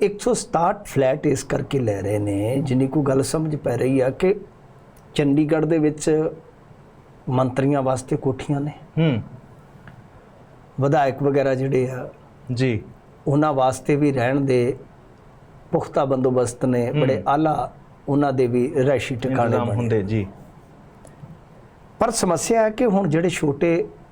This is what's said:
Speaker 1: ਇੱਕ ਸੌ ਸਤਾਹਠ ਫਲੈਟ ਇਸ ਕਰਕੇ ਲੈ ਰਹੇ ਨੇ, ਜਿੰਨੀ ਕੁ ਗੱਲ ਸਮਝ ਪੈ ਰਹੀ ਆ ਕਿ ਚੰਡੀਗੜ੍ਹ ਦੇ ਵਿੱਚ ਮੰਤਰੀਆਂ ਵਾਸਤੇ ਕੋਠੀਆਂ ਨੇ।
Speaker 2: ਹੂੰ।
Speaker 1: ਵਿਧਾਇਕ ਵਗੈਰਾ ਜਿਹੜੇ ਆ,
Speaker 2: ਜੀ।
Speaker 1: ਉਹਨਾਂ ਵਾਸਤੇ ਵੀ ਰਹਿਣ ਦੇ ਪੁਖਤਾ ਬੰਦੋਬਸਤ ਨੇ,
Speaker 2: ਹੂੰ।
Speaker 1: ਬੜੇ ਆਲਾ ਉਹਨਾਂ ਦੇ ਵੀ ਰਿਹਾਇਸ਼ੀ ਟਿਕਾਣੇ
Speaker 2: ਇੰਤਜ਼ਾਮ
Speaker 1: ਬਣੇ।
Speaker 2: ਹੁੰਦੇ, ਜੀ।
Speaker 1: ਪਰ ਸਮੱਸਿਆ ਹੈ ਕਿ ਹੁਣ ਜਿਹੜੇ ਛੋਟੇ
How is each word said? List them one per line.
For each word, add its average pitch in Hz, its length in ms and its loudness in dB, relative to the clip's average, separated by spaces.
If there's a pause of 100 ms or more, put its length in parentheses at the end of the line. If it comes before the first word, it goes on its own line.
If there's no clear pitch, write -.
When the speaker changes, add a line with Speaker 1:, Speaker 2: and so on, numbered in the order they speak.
Speaker 1:
ਇੱਕ 202 200 0
ਸੌ 247 120 0
ਸਤਾਹਠ 175 520 -2
ਫਲੈਟ 135 400 0
ਇਸ 139 180 0
ਕਰਕੇ 135 360 -4
ਲੈ 104 220 -2
ਰਹੇ 101 180 -2
ਨੇ, 104 380 -2
ਜਿੰਨੀ 131 300 0
ਕੁ 147 140 0
ਗੱਲ 135 200 2
ਸਮਝ 156 340 -2
ਪੈ 127 220 -4
ਰਹੀ 131 220 0
ਆ 127 100 0
ਕਿ 185 260 2 (800)
ਚੰਡੀਗੜ੍ਹ 151 520 2
ਦੇ 165 120 2
ਵਿੱਚ 156 520 0 (1000)
ਮੰਤਰੀਆਂ 131 520 0
ਵਾਸਤੇ 131 360 -2
ਕੋਠੀਆਂ 139 440 -4
ਨੇ। 147 100 -6 (260)
Speaker 2:
ਹੂੰ। 151 240 2 (1600)
Speaker 1:
ਵਿਧਾਇਕ 139 420 2
ਵਗੈਰਾ 135 320 2
ਜਿਹੜੇ 131 360 0
ਆ, 127 180 -10 (440)
Speaker 2:
ਜੀ। 120 280 0 (460)
Speaker 1:
ਉਹਨਾਂ 151 260 2
ਵਾਸਤੇ 131 420 2
ਵੀ 147 160 2
ਰਹਿਣ 131 300 0
ਦੇ 127 360 2 (960)
ਪੁਖਤਾ 160 340 0
ਬੰਦੋਬਸਤ 127 600 0
ਨੇ, 123 260 0
Speaker 2:
ਹੂੰ। 147 100 0
Speaker 1:
ਬੜੇ 127 260 0
ਆਲਾ 151 460 0 (360)
ਉਹਨਾਂ 143 240 2
ਦੇ 127 140 2
ਵੀ 123 280 0
ਰਿਹਾਇਸ਼ੀ 131 400 0
ਟਿਕਾਣੇ 127 260 -2
Speaker 2:
ਇੰਤਜ਼ਾਮ 110 260 0
Speaker 1:
ਬਣੇ। 104 100 -2
Speaker 2:
ਹੁੰਦੇ, 113 260 0
ਜੀ। 101 240 -2 (1700)
Speaker 1:
ਪਰ 233 120 2
ਸਮੱਸਿਆ 220 520 2
ਹੈ 214 60 2
ਕਿ 220 160 0
ਹੁਣ 196 240 2
ਜਿਹੜੇ 170 200 2
ਛੋਟੇ 165 580 0 (240)